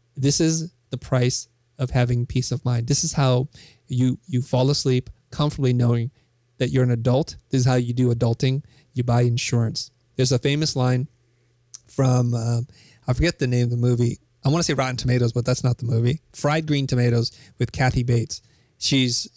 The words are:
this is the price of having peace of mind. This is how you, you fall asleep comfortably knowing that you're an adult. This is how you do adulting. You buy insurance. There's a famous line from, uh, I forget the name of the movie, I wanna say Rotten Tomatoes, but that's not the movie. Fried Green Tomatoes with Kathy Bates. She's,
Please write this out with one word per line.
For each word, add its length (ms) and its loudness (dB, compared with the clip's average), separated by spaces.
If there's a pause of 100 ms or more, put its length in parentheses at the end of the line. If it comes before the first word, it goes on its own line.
(160)
this 240 0
is 320 0 (180)
the 80 -8
price 500 0 (300)
of 120 -2
having 360 0
peace 260 -4
of 120 -6
mind. 220 0
This 160 0
is 120 -4
how 340 2 (400)
you, 300 0 (100)
you 140 -2
fall 280 0
asleep 400 0 (200)
comfortably 420 -2
knowing 400 0 (460)
that 120 -2
you're 140 2
an 60 2
adult. 460 0 (120)
This 120 0
is 60 2
how 80 4
you 180 0
do 220 2
adulting. 480 0 (300)
You 100 -4
buy 200 2
insurance. 680 -2 (260)
There's 140 0
a 80 2
famous 380 -2
line 320 0 (800)
from, 460 2
uh, 260 -2 (480)
I 60 2
forget 240 0
the 80 -2
name 180 2
of 60 0
the 60 -2
movie, 420 2 (260)
I 40 2
wanna 140 2
say 120 0
Rotten 220 -2
Tomatoes, 360 0
but 120 -2
that's 180 -2
not 160 0
the 80 -6
movie. 340 0 (120)
Fried 340 -2
Green 200 0
Tomatoes 460 0 (260)
with 140 -2
Kathy 300 0
Bates. 380 -2 (380)
She's, 580 0